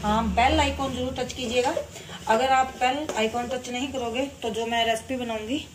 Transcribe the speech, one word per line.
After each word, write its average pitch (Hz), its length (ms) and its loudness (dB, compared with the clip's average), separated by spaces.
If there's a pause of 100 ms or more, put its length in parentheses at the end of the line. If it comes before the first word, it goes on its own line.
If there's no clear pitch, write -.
हाँ, 214 280 2
बेल 262 300 6
आइकन 262 340 0
जरूर 254 200 -4
टच 254 180 -4
कीजिएगा। 247 420 0 (540)
अगर 226 220 4
आप 262 260 4
बेल 277 340 0
आइकन 226 380 -2
टच 247 220 -6
नहीं 247 180 -4
करोगे 247 380 -2 (100)
तो 233 140 -4
जो 220 160 -2
मैं 233 200 2
रेसिपी 226 300 0
बनाऊंगी 233 480 -4 (100)